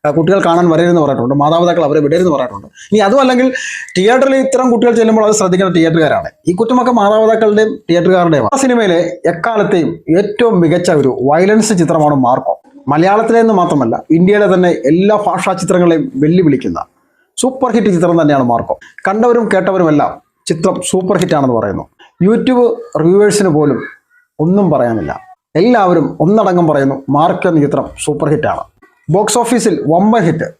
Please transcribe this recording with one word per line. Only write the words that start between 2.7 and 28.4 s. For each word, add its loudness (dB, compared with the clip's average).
അതും 2
അല്ലെങ്കിൽ 0
തിയേറ്ററിൽ 2
ഇത്തരം 0
കുട്ടികൾ 2
ചെല്ലുമ്പോൾ 2
അത് 2
ശ്രദ്ധിക്കേണ്ട 0
തിയേറ്ററുകാരാണ്. 0
ഈ -2
കുറ്റമൊക്കെ 0
മാതാപിതാക്കളുടെയും 0
തിയേറ്ററുകാരുടെയും. 2
ആ -2
സിനിമയിലെ 0
എക്കാലത്തെയും -2
ഏറ്റവും 0
മികച്ച 0
ഒരു 0
വയലൻസ് 2
ചിത്രമാണ് 0
മാർക്കോ. -2
മലയാളത്തിലെ 2
എന്ന് 2
മാത്രമല്ല, 0
ഇന്ത്യയിലെ 2
തന്നെ 2
എല്ലാ 0
ഭാഷാ -2
ചിത്രങ്ങളെയും 0
വെല്ലുവിളിക്കുന്ന 0
സൂപ്പർ -2
ഹിറ്റ് 2
ചിത്രം 0
തന്നെയാണ് 2
മാർക്കോ. -2
കണ്ടവരും 0
കേട്ടവരുമെല്ലാം 0
ചിത്രം -4
സൂപ്പർ -2
ഹിറ്റ് 0
ആണെന്ന് 0
പറയുന്നു. -4
YouTube 2
റിവ്യൂവേഴ്സിന് 2
പോലും 0
ഒന്നും 0
പറയാനില്ല. -2
എല്ലാവരും 2
ഒന്നടങ്കം 2
പറയുന്നു 0
മാർക്കോ 0
എന്ന 2
ചിത്രം -2
സൂപ്പർ -4
ഹിറ്റ് -2